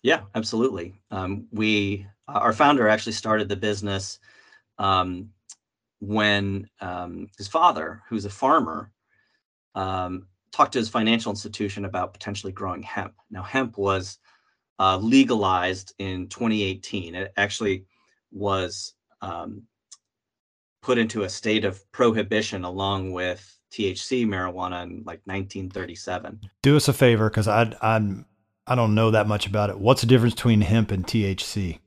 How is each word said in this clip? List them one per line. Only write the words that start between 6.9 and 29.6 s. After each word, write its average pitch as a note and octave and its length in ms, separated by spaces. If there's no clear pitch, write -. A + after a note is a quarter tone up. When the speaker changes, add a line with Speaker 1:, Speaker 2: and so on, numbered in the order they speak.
Speaker 1:
his G2+ 80
father, E2 600
who's G#2 160
a G2+ 60
farmer, B2+ 600
um, F#2 500
talked - 220
to B2 80
his A2 80
financial A2+ 420
institution G2 540
about F#2+ 280
potentially G2+ 400
growing F#2+ 300
hemp. - 320
Now, G#2 140
hemp B2 340
was, F#2+ 400
uh, F#2+ 180
legalized G2+ 1000
in F#2 300
twenty A2 340
eighteen. F#2+ 520
It F#2+ 220
actually G2+ 480
was, F#2+ 600
um, E2+ 400
put B2+ 160
into A2 260
a F#2 40
state G#2+ 360
of F#2+ 260
prohibition A2 720
along F#2+ 500
with F2+ 460
T G#2 140
H F2+ 180
C B2 200
marijuana F2+ 600
in, F2 200
like, E2 220
nineteen F#2+ 420
thirty-seven. F2+ 720
Speaker 2:
Do C#3+ 140
us C#3+ 100
a C#3 60
favor, A2+ 360
'cause G#2+ 200
I, A2 340
I'm, G#2+ 420
I B2+ 80
don't A2+ 180
know A2+ 160
that G#2+ 160
much G#2 200
about G2+ 240